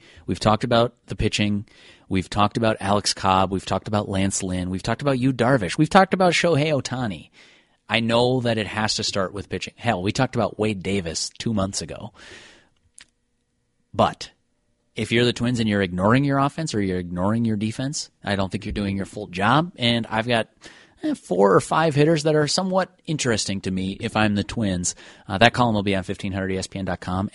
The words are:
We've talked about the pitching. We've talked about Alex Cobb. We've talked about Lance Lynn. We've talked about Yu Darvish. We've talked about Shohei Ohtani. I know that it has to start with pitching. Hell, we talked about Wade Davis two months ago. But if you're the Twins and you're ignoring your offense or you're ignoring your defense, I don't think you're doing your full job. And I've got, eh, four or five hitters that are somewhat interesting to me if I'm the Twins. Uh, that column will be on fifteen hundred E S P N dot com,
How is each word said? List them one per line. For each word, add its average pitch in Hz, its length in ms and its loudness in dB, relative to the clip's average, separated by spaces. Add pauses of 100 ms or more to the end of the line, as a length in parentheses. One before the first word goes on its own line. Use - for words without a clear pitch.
(260)
We've 95 140 -4
talked 107 240 2
about 120 280 2 (140)
the - 100 -10
pitching. 104 480 -2 (460)
We've 95 180 -2
talked 104 300 0
about 110 220 2
Alex 98 340 0
Cobb. 95 380 2
We've 95 120 -4
talked - 240 -4
about 104 200 0
Lance 98 340 0
Lynn. 92 260 -2
We've 92 140 -4
talked 113 180 -2
about 139 180 0
Yu 131 140 2
Darvish. 120 460 0
We've 156 100 4
talked 190 240 4
about 185 220 2
Shohei 160 440 2
Ohtani. 120 520 -6 (580)
I 110 120 2
know 120 400 2
that 117 180 0
it 104 80 -2
has 104 300 -2
to 110 80 -4
start 95 280 -2
with 98 160 -12
pitching. - 280 -8
Hell, 110 260 -2
we 104 100 0
talked - 220 0
about 107 240 -2
Wade 107 240 -2
Davis 87 560 -4
two 117 160 -4
months 98 260 -2
ago. - 320 -12 (1800)
But 101 380 0 (680)
if 110 160 -2
you're 120 120 4
the 120 80 2
Twins 120 280 -2
and 110 80 0
you're 104 140 2
ignoring 98 420 4
your 139 140 0
offense 147 360 -2
or 107 80 0
you're 92 160 0
ignoring 90 460 -2
your 110 120 0
defense, 113 540 -6 (140)
I 101 120 -2
don't 95 140 -2
think 98 160 -8
you're 104 60 -6
doing 98 240 -2
your 98 100 -4
full 104 220 -10
job. 113 480 0
And 117 320 0
I've 110 180 -2
got, 117 220 0 (540)
eh, 302 120 -2
four 190 400 2
or 156 60 6
five 160 340 0
hitters 151 280 4
that 156 120 2
are 151 140 2
somewhat 185 420 -2 (160)
interesting 113 560 -2
to 95 80 -4
me 92 300 -4
if 113 160 -4
I'm 107 180 4
the 101 100 0
Twins. 92 500 -2 (340)
Uh, 98 100 -4
that 117 140 8
column 120 220 2
will 104 80 2
be 98 120 0
on 95 80 -2
fifteen 98 300 -6
hundred 95 200 -4
E 95 60 -2
S 92 80 -4
P - 120 -10
N 95 80 -4
dot 90 140 -4
com, 95 340 -2